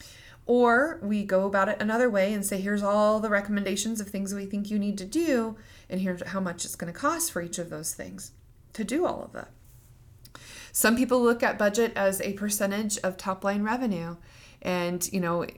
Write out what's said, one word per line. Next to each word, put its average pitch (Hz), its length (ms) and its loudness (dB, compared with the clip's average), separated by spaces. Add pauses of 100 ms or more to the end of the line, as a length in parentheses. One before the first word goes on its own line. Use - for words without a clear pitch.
(440)
Or 247 580 4
we 202 220 0
go 190 220 2
about 196 220 2
it 208 120 -2
another 226 300 2
way 202 220 2
and 202 120 -2
say, 190 160 -2
"Here's 202 220 0
all 208 380 4
the 220 100 -2
recommendations 202 720 0
of 202 80 -6
things 196 260 -4
we 196 120 -6
think 208 240 -4
you 208 80 0
need 202 200 -2
to 185 60 -8
do, 233 520 0 (320)
and 185 120 -2
here's 180 280 -2
how 190 120 -4
much 175 240 -4
it's - 100 -10
gonna 170 180 -8
cost 311 380 -2
for 175 120 -4
each 170 160 -8
of 165 120 -6
those 156 240 -8
things - 380 -12 (400)
to 220 120 -6
do 311 220 0
all - 160 -4
of - 100 -16
that." - 180 -12 (1200)
Some 226 240 4
people 247 260 4
look 233 200 4
at 214 160 0
budget 220 360 2
as 196 280 2
a 202 100 -2
percentage 202 640 -2
of 185 180 -2
top 190 280 -6
line 202 180 0
revenue. 208 540 -2 (480)
And, 175 480 -2
you 196 60 0
know, 170 260 0 (120)